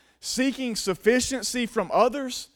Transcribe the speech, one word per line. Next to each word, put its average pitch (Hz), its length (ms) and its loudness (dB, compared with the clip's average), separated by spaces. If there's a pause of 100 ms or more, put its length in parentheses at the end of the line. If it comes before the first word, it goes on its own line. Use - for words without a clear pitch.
(200)
seeking 254 560 -2
sufficiency 240 920 0
from 196 260 -2
others 247 640 0